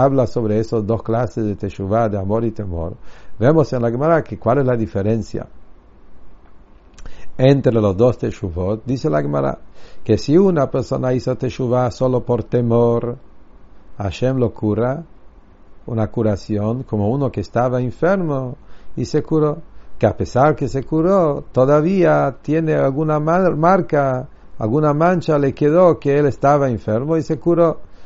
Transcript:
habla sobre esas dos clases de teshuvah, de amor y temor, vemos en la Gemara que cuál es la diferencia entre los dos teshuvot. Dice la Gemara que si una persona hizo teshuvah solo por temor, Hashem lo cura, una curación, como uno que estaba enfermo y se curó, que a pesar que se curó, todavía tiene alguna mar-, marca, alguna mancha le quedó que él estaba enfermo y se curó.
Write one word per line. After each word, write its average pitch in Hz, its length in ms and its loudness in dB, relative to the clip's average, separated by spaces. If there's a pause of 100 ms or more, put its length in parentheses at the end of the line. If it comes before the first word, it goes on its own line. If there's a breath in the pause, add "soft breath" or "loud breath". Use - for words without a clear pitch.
habla 135 240 2
sobre 107 320 0
esas 110 260 -2
dos 110 160 -2
clases 113 440 -2
de 101 100 -2
teshuvah, 101 540 -2
de 101 100 -2
amor 104 240 -2
y 113 80 0
temor, 90 420 -6 (460 soft breath)
vemos 143 320 4
en 127 100 -2
la 117 80 0
Gemara 147 320 0
que - 160 -10
cuál 127 220 2
es 135 60 0
la 123 100 2
diferencia 107 720 -2 (1900 loud breath)
entre 131 360 4
los 104 220 2
dos 107 220 2
teshuvot. 98 680 -4
Dice 127 240 -2
la 151 120 0
Gemara 139 360 -2 (460 soft breath)
que 107 140 2
si 139 200 2
una 170 320 4
persona 127 440 -2
hizo 123 220 -2
teshuvah 123 560 -2
solo 127 300 0
por 120 220 -2
temor, 117 720 0 (800)
Hashem 123 400 -2
lo 113 160 0
cura, 120 500 -2 (800)
una 110 220 -2
curación, 107 760 -2
como 104 260 -2
uno 135 220 0
que 107 100 -6
estaba 123 400 -2
enfermo 139 760 -2 (380 soft breath)
y 127 100 -4
se 147 180 0
curó, 151 360 0 (380 soft breath)
que - 80 2
a 101 120 2
pesar 135 360 2
que 139 140 -4
se 135 160 -4
curó, 160 680 0
todavía 151 880 4
tiene 156 320 0
alguna 151 480 0
mar-, 170 340 2
marca, 147 720 2 (320 soft breath)
alguna 143 340 2
mancha 160 460 2
le 139 140 2
quedó 160 440 4
que 139 200 0
él 147 80 4
estaba 139 440 2
enfermo 120 460 -2
y 160 60 0
se 156 180 -4
curó. 165 540 0 (120)